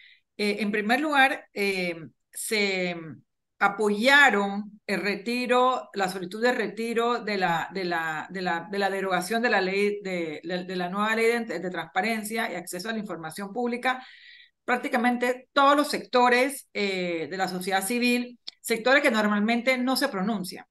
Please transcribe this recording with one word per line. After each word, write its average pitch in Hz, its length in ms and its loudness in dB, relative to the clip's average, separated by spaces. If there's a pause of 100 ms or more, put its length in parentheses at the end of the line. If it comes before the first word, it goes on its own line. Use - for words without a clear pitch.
(380)
Eh, 208 220 0
en 208 120 0
primer 220 300 0
lugar, 285 500 2
eh, 190 440 -2 (360)
se 190 640 -2 (600)
apoyaron 208 1300 4
el 190 140 -2
retiro, 247 960 0
la 190 140 0
solicitud 190 340 -6
de 247 100 4
retiro 233 720 -2
de 208 140 -4
la, 170 340 0
de 185 120 -4
la, 160 460 -4
de 185 120 -8
la, 170 280 -4
de 196 80 -4
la 196 120 0
derogación 190 520 -2
de 240 60 0
la 208 140 2
ley 202 400 0
de, 175 420 -4
de, 180 200 -4
de 185 120 -8
la 180 140 -4
nueva 208 260 -2
ley 226 280 2
de, 170 140 -6
de 180 120 -4
transparencia 214 840 -4
y - 20 -8
acceso 180 340 -10
a 226 40 -6
la 220 60 -4
información 185 560 -10
pública, 247 520 -2 (580)
prácticamente 247 880 0
todos 285 200 6
los 294 140 4
sectores, 247 840 2
eh, 180 560 -2
de 180 60 -6
la 185 120 -2
sociedad 185 340 -2
civil, 240 560 0 (220)
sectores 240 400 2
que 285 100 4
normalmente 220 680 2
no 247 180 0
se - 120 2
pronuncian. 190 640 -4